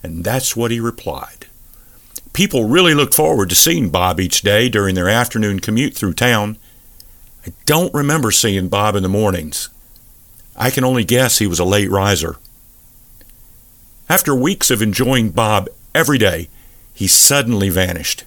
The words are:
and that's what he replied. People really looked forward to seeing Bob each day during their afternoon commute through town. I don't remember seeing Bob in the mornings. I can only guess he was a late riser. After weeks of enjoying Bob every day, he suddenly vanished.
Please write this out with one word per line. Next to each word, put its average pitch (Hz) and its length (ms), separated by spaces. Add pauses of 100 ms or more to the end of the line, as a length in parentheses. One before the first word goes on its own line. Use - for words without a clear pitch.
and 82 220
that's 123 320
what 117 140
he 117 100
replied. - 640 (840)
People 131 360
really 165 260
looked 143 200
forward 139 360
to - 40
seeing 165 360
Bob 90 300
each 90 220
day 107 260
during 101 260
their 90 140
afternoon 107 520
commute 113 340
through 92 200
town. 107 420 (880)
I - 80 (140)
don't 165 260
remember 143 380
seeing 98 380
Bob 104 260
in 101 80
the 92 60
mornings. 92 600 (880)
I 123 140
can 131 140
only 127 200
guess 123 340
he 104 80
was 85 120
a 90 60
late 98 260
riser. 98 460 (1700)
After 160 260
weeks 135 360
of 113 100
enjoying 113 500
Bob 107 380 (260)
every 151 220
day, 98 320 (460)
he 95 140
suddenly 117 600
vanished. 90 580